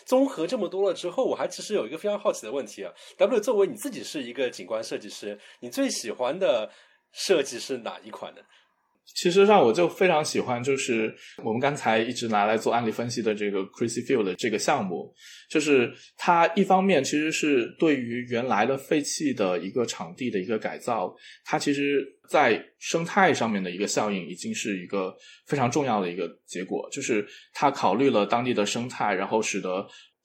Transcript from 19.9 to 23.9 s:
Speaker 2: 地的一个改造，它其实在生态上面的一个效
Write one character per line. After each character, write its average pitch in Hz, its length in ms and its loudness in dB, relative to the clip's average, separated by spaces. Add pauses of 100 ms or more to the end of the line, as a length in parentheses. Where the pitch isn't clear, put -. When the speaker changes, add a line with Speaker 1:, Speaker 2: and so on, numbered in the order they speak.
Speaker 2:
地 123 140 -4
的 104 100 -2
一 90 60 -4
个 110 120 -2
改 92 200 -6
造， 110 360 -4 (300)
它 - 160 -2
其 143 140 0
实 143 320 0 (240)
在 135 340 4 (140)
生 - 260 -4
态 175 300 4
上 113 180 0
面 101 100 0
的 92 80 -4
一 90 80 -8
个 101 80 0
效 107 240 0